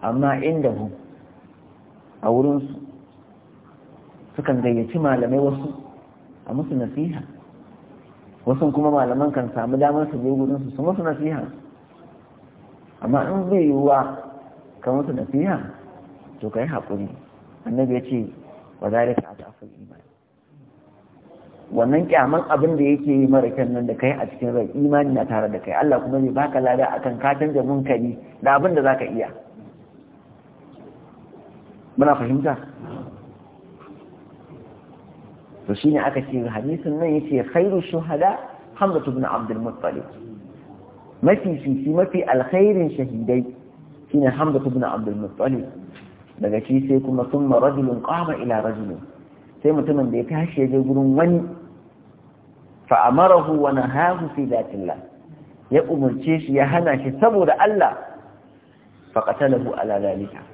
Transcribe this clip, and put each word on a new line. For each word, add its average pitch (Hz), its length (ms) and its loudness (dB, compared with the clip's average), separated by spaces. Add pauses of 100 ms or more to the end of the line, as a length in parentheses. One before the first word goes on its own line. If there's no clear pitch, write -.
Amma 131 400 0
inda 151 280 0
hu, 104 200 -6 (1300)
a - 80 0
wurinsu, 139 440 2 (1600)
sukan 131 260 0
gayyaci 117 360 0
malamai 131 400 2
wasu 139 320 -2 (760)
a 110 80 -8
musu 139 200 -4
nasiha. 139 480 -4 (1200)
Wasu 139 280 2
kuma 147 160 2
malaman 139 420 2
kan 123 220 -2
samu 120 240 -2
damar 147 320 2
su - 80 -6
je 123 120 -2
wurinsu 135 440 -2
su 131 80 -6
musu 185 200 0
nasiha. 151 440 -4 (1600)
Amma 120 280 0
in 190 200 -2
bai 190 200 2
yiwuwa 139 480 2 (640)
ka 123 80 -4
musu 139 240 -2
nasiha, 139 420 -2 (840)
to, 110 100 -8
ka 110 100 -4
yi 131 60 -2
haƙuri. 101 420 -6 (560)
Annabi 127 300 0
ya 123 80 0
ce, 120 240 -4 (540)
"Wa 104 100 -2
zalika 117 320 0 (100)
adaful 104 360 -20 (120)
iman." 101 220 -20 (1700)
Wannan 131 340 2
kyaman 160 460 4
abin 156 240 2
da 143 80 2
yake 143 240 2
yi 135 180 4
mara 131 240 4
kyan 123 220 -2
nan 120 140 -2
da 113 80 -2
kai 131 180 0
a - 160 -4
cikin 120 260 -6
rai, 113 220 0
imani 143 380 2
na 113 100 0
tare 110 240 -2
da 98 100 -6
kai. 92 140 -8
Allah 127 260 2
kuma 135 220 -2
zai 131 80 2
baka 139 320 0
lada 127 260 2 (140)
akan 120 180 -6
ka 139 160 0
canja 143 300 0
munkari 131 540 -2 (240)
da 135 180 4
abin 180 160 0
da 143 60 2
zaka 131 260 2
iya. 110 240 -6 (2750)
Muna - 180 6
fahimta? 247 400 -2 (3000)
To, - 80 -2
shine 151 240 2
aka 131 220 0
ce 127 260 -4
hadisin 147 540 -6
nan 170 80 0 (120)
yace, 139 220 -2 (100)
"Khairu 185 360 2
shuhada 165 480 0 (380)
Hamza 190 320 0
ibn 131 180 -2
Abdul 110 340 -4
Muttalib." 110 460 -6 (1160)
Mafi 185 420 2
fifi, 135 260 -2
mafi 180 380 0
alkhairin 185 640 2
shahidai 123 500 -2 (720)
shine 143 160 4
Hamza 139 320 0
ibn 127 240 -2
Abdul 104 300 -4
Muttalib. 110 500 -4 (760)
Daga 104 260 0
shi 135 200 2
sai 135 140 4
kuma, 127 320 -2
"Thumma 139 260 2
rajulun 131 460 0
qama 165 320 -4
ila 117 260 -2
rajulin." 107 380 -6 (600)
Sai 151 100 4
mutumin 143 400 2
da 117 60 0
ya 120 60 0
tashi 160 360 -2
ya 131 60 4
je 131 180 2
gurin 135 320 4
wani, 170 240 4 (1500)
"Fa 104 220 6
amarahu 160 480 6
wa 143 160 2
nahahu 147 640 0
fi 139 80 -4
dhatillah." 101 540 -4 (720)
Ya 143 180 6
umurce 151 560 0
shi, 135 80 -4
ya 139 140 4
hana 156 340 2
shi 135 220 -4
saboda 208 360 4
Allah. 202 380 4 (1160)
"Fa 110 80 2
qatalahu 123 580 2
ala 104 180 0
dhalika." 98 440 -4 (120)